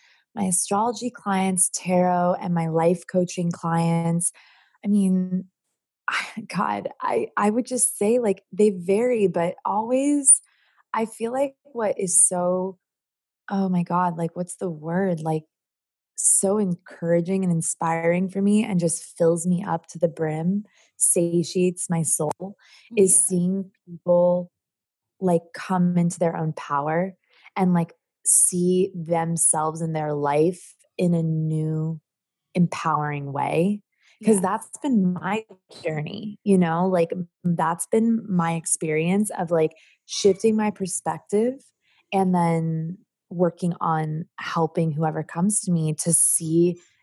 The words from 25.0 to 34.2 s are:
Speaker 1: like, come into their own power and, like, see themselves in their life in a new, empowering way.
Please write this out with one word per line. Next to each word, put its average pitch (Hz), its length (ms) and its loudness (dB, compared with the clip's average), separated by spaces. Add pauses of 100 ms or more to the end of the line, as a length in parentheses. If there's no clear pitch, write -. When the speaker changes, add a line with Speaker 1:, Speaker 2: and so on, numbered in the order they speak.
Speaker 1:
like, 175 220 2 (120)
come 175 440 0
into 170 220 0
their 170 160 0
own 160 180 -4
power 156 600 -2 (420)
and, 185 180 2
like, 170 200 0 (320)
see 185 720 2
themselves 165 840 -2
in 160 120 -4
their 151 200 -2
life 147 600 0 (220)
in 175 160 2
a 165 100 2
new, 156 760 -2 (560)
empowering 147 800 0
way. 170 480 0 (420)